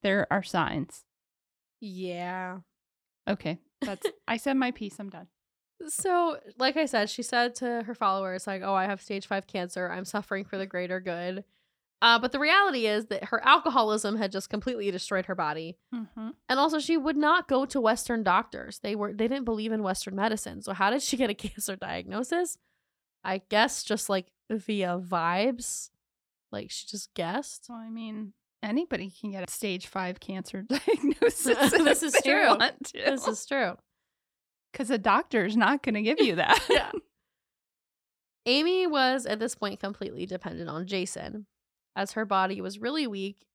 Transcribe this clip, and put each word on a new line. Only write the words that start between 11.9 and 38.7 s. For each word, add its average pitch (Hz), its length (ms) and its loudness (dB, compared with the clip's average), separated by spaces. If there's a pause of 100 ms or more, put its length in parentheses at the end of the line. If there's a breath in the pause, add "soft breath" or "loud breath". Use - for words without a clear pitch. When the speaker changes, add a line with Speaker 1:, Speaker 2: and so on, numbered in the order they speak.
Speaker 2:
Uh, 233 180 8
but 240 140 -2
the 285 60 0
reality 302 480 6
is 214 200 2
that 196 200 -4
her 226 180 0
alcoholism 226 720 4
had 208 140 0
just 190 200 -6
completely 214 400 -2
destroyed 190 360 -2
her 190 80 -4
body. 160 420 -4 (180)
Speaker 1:
Mm-hmm. 220 360 -10 (180)
Speaker 2:
And 254 120 2
also, 311 180 4
she 320 180 2
would 294 200 0
not 311 320 4
go 262 180 4
to 269 140 -2
Western 226 420 2
doctors. 202 580 0
They 208 140 -4
were, 208 180 -4
they 214 160 0
didn't 269 160 -2
believe 220 280 -2
in 220 100 0
Western 190 320 -4
medicine. 208 480 -2
So 202 120 -6
how 196 160 2
did 277 120 0
she - 140 -2
get 233 140 2
a 208 40 -2
<laughs> - 0 -
cancer - 420 -8
diagnosis? 226 800 -4 (680)
I 190 260 -2
guess 214 360 2
just, - 260 -2
like, 190 220 -2 (180)
via 196 520 -2
vibes. 185 880 -2 (600)
Like, 104 180 -8
she - 160 -10
just - 280 -12
guessed. 185 560 -6
Speaker 1:
Well, 233 80 -12
I 226 120 -14
mean, 220 420 -10 (300)
anybody 220 480 -2
can 208 200 -10
get 190 180 -6
a - 40 -10
stage 190 340 -4
five 185 340 -6
cancer 190 420 -8
<laughs> 220 60 -14
diagnosis 294 760 2
Speaker 2:
<laughs> 254 280 6
This - 300 6
Speaker 1:
if - 0 -
Speaker 2:
is 302 100 -2
Speaker 1:
they - 80 6 (120)
Speaker 2:
true. 381 160 6
Speaker 1:
want - 360 2
to. - 140 -12
Speaker 2:
This - 280 0
is 220 200 -4
true. 254 300 0 (960)
Speaker 1:
'Cause 247 160 -4
a 247 80 2
doctor's 214 580 2
not 233 280 4
gonna 214 180 0
give 277 180 2
you 226 140 4
that. - 300 6
Speaker 2:
<laughs> - 40 -12
Yeah. - 220 4 (1500)
Amy 339 440 4